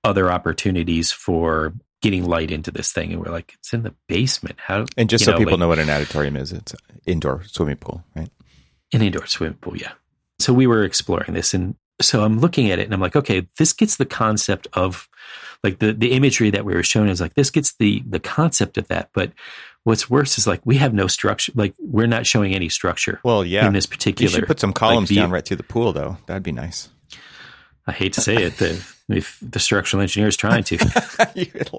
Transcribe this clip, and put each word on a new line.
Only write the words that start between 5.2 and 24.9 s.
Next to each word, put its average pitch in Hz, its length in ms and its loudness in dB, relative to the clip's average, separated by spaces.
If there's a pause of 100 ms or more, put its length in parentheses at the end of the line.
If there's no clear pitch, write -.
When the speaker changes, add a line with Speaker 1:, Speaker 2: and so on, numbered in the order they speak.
Speaker 1:
you 104 40 4
Speaker 2:
so 113 40 6
Speaker 1:
know, - 80 4
Speaker 2:
people 107 140 4
Speaker 1:
like 90 80 2
Speaker 2:
know 85 80 4
what 82 100 4
a 80 60 0
natatorium 73 520 0
is, 69 160 -8
it's 107 200 -12
an - 80 -18 (260)
indoor 80 380 -2
swimming 73 320 -4
pool, - 260 -14 (140)
right? 80 120 -8 (640)
Speaker 1:
An 117 80 2
indoor 98 280 0
swimming 78 300 -4
pool, - 180 -12
yeah. - 160 -12 (480)
So - 120 4
we 131 140 6
were 113 160 4
exploring - 520 -2
this. 87 200 -2
And 92 220 -2 (240)
so - 240 2
I'm 110 160 2
looking 147 320 4
at 90 80 0
it - 60 -2
and 107 60 -4
I'm 98 80 0
like, 92 140 0
"Okay, 101 320 2 (120)
this 160 140 4
gets - 220 2
the - 120 0
concept 107 680 -2
of, 92 360 -2 (540)
like, 95 160 0
the, 107 140 4
the 110 220 2
imagery 131 360 4
that 98 140 -2
we 95 100 -2
were 87 80 2
shown 107 260 4
is 90 120 0
like, 87 140 -4
this 139 160 2
gets - 240 0
the, 104 340 2
the 113 100 -4
concept - 580 0
of - 120 -6
that." 85 260 -4
But 90 160 -2 (540)
what's 113 260 2
worse 135 260 2
is, 104 120 0
like, 87 180 -2
we 135 120 4
have 135 140 2
no 98 140 2
structure. - 480 -2
Like, 104 240 0
we're 120 300 0
not 113 180 0
showing 98 300 2
any 87 140 -2
structure - 520 -4
Speaker 2:
Well, 110 220 2
yeah. 98 240 2
Speaker 1:
in 98 40 4
this 101 140 0
particular, - 460 -2
Speaker 2:
You - 80 -2
should - 80 -4
put - 100 0
some 101 120 2
Speaker 1:
like, 95 40 -4
Speaker 2:
columns 113 360 2